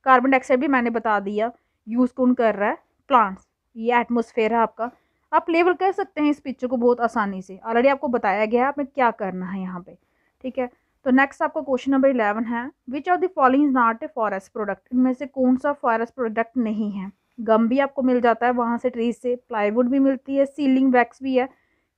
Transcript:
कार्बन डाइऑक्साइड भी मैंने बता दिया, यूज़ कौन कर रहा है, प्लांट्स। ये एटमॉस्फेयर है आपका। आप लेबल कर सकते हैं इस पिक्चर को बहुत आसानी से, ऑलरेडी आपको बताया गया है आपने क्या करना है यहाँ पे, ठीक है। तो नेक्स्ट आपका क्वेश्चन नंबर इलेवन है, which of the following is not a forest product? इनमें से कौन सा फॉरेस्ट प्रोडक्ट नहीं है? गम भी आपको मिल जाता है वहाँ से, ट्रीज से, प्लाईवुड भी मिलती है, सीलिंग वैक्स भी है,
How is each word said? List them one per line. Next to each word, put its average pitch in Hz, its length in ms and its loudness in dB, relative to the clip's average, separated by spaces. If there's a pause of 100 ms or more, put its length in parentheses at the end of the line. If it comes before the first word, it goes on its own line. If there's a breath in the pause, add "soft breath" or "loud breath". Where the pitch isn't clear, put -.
कार्बन 262 260 4
डाइऑक्साइड 254 280 0
भी 302 80 -4
मैंने 247 220 0
बता 226 300 -2
दिया, 208 320 -4 (360)
यूज़ 247 260 -2
कौन 254 200 0
कर 226 220 0
रहा 202 140 -2
है, 330 80 -4 (320)
प्लांट्स। 214 380 2 (280)
ये 240 240 0
एटमॉस्फेयर 233 540 -2
है 233 60 2
आपका। 226 320 -4 (400)
आप 330 180 0
लेबल 339 240 2
कर 370 180 -2
सकते 381 300 -6
हैं 294 80 2
इस 294 100 -2
पिक्चर 254 280 -8
को 254 100 -4
बहुत 240 240 2
आसानी 202 400 -2
से, 190 240 -18
ऑलरेडी 233 220 2
आपको 277 200 0
बताया 220 380 0
गया 240 160 0
है 262 60 0
आपने 285 180 -4
क्या 254 260 0
करना 185 340 -6
है 190 160 -8
यहाँ 185 200 -10
पे, - 160 -20 (460)
ठीक 254 160 -10
है। 247 100 -4 (360)
तो 262 60 2
नेक्स्ट 269 300 2
आपका 311 200 -4
क्वेश्चन 262 300 -2
नंबर 269 180 4
इलेवन 220 360 0
है, 240 240 -6 (200)
which 277 180 -8
of 359 100 2
the 370 120 -2
following 285 380 4
is 262 80 2
not 226 260 2
a 311 80 -10
forest 202 420 -6
product? 202 300 -6 (120)
इनमें 254 200 2
से 277 140 -10
कौन 254 300 0
सा 285 160 -2
फॉरेस्ट 233 400 -2
प्रोडक्ट 226 440 -4
नहीं 214 340 -2
है? 196 200 -10 (280)
गम 220 280 2
भी 262 120 0
आपको 277 220 -2
मिल 247 200 2
जाता 233 240 2
है 247 60 2
वहाँ 233 260 -2
से, 254 120 -2
ट्रीज 233 280 -4
से, 247 180 -4 (140)
प्लाईवुड 220 400 0
भी 277 100 2
मिलती 269 360 0
है, 277 100 2
सीलिंग 269 480 2
वैक्स 240 300 0
भी 262 120 -2
है, 247 100 2 (520 soft breath)